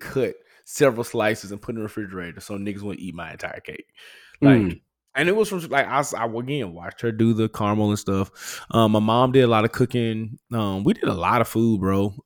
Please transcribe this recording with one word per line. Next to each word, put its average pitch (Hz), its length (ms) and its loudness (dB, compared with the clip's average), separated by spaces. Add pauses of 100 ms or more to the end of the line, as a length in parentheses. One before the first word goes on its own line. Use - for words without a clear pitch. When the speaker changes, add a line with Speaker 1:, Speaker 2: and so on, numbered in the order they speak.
Speaker 1:
cut - 360 -4 (280)
several 120 400 0
slices 107 460 -2
and 98 100 -12
put - 140 -14
in - 20 -8
the 110 60 -8
refrigerator 95 580 -10
so 104 160 -12
niggas 101 260 -8
wouldn't 101 220 -8
eat 90 100 -10
my 82 180 -12
entire - 280 -12
cake. - 260 -16 (540)
Like, 135 200 8
Speaker 2:
Mm. 87 200 -2 (360)
Speaker 1:
and 151 120 2
it 185 60 2
was 214 140 2
from, 190 200 -4
like, 131 200 2
I 123 100 0
s-, 139 160 -2
I, 110 120 -4
again, 120 480 -4
watched 85 260 -12
her 120 100 0
do 113 240 4
the 110 140 0
caramel 107 420 0
and 104 80 0
stuff. - 720 -4
Um, 110 220 4
my 107 80 4
mom 120 320 2
did 131 100 6
a 123 60 6
lot 110 160 4
of 117 80 0
cooking. 113 640 -2 (140)
Um, 101 320 -2
we 175 100 4
did - 140 -4
a 104 60 0
lot 92 260 2
of 113 80 0
food, 113 320 2
bro. 98 340 0 (120)